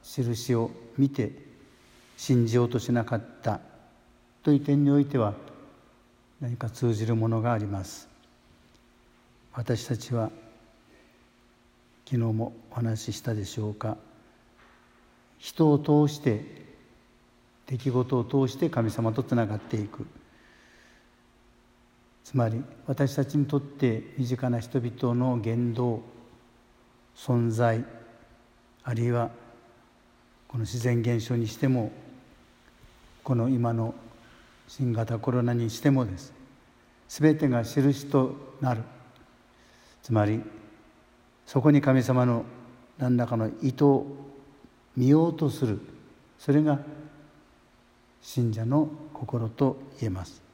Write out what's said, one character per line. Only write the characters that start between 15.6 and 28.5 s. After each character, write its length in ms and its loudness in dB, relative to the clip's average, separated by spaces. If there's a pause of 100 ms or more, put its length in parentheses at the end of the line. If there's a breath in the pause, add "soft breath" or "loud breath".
を 80 6
通 320 4
し 80 -12
て、 240 0 (1200)
出 120 -6
来 120 -2
事 260 2
を 80 2
通 220 2
し 100 -6
て 140 0
神 220 0
様 200 0
と 120 -2
つ 100 -2
な 140 2
が 80 -4
っ 20 -6
て 220 -6
い 60 -6
く。 200 -12 (2250 soft breath)
つ 120 -6
ま 120 4
り、 140 -4 (240)
私 280 0
た 100 0
ち 120 -4
に 100 2
と 120 0
っ 20 2
て 420 -2 (140)
身 100 -2
近 240 -2
な 100 0
人 220 -4
々 320 -2
の 240 0
言 360 -2
動、 280 -2 (1120)
存 340 2
在、 340 2 (1000)